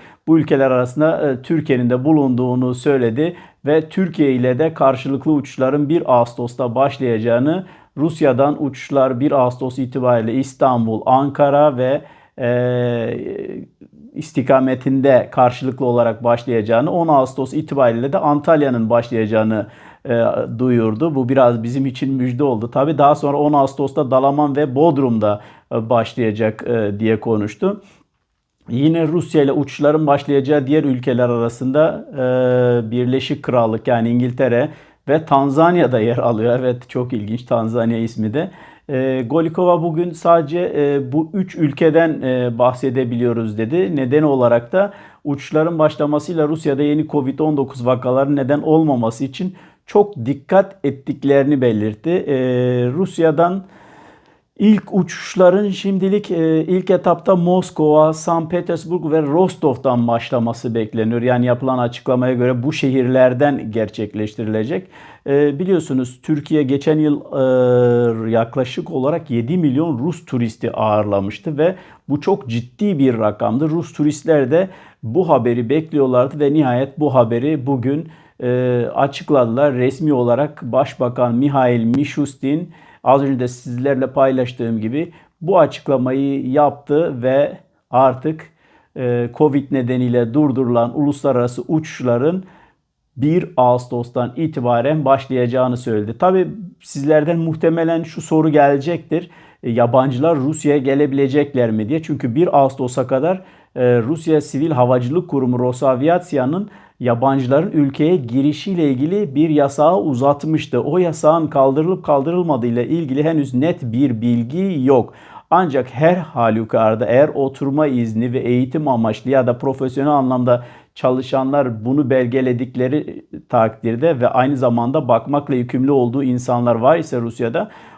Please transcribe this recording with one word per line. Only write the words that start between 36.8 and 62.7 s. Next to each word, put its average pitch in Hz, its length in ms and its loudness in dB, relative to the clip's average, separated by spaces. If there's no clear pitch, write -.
çok 123 240 -6
ilginç 110 300 -6
Tanzanya 113 540 -2
ismi 113 360 -4
de. 170 180 -4
E, 131 400 -2
Golikova 165 540 0
bugün 170 280 -4
sadece, 170 640 0
e, 143 360 0
bu 160 220 -2
üç 190 220 -4
ülkeden, 160 680 2
e, 123 380 -2
bahsedebiliyoruz 120 1000 0
dedi. 160 380 -2
Neden 139 280 2
olarak 123 480 2
da 196 220 0
uçuşların 156 560 -2
başlamasıyla 151 680 0
Rusya'da 151 360 -2
yeni 147 240 0
covid 135 320 -2
on 156 180 0
dokuz 123 280 -4
vakaları 131 500 0
neden 143 260 0
olmaması 147 600 0
için 180 320 -8
çok 202 400 0
dikkat 190 580 0
ettiklerini 139 800 0
belirtti. 107 480 -2
E, 170 260 -2
Rusya'dan 170 680 0
ilk 214 340 2
uçuşların 185 760 2
şimdilik, 196 600 -2
e, 160 320 0
ilk 185 260 -2
etapta 180 460 2
Moskova, 160 800 2
Sankt 160 380 -4
Petersburg 170 600 -4
ve 160 100 2
Rostov'dan 139 840 0
başlaması 117 680 -2
bekleniyor. 113 460 -2
Yani 123 240 2
yapılan 127 320 0
açıklamaya 127 560 -2
göre 123 300 0
bu 151 100 -2